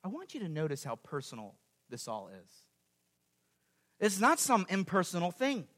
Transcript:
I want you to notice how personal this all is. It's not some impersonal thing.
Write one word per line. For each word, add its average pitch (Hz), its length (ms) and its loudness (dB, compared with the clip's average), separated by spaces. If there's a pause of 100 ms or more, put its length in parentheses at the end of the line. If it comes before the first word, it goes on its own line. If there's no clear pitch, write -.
I 185 40 -6
want 330 260 -10
you 294 80 -10
to 180 80 -4
notice 151 340 -2
how 120 120 -6
personal 113 600 -10 (340)
this 120 180 -10
all 104 220 -8
is. 92 340 -20 (1400)
It's 196 200 2
not 285 200 6
some 214 300 4
impersonal 180 640 0
thing. 254 360 -2 (100)